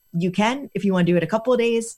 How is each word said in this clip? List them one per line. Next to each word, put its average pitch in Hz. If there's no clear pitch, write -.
you 175
can. 233
If -
you 196
wanna 180
do 175
it 165
a 165
couple 226
of 233
days, 233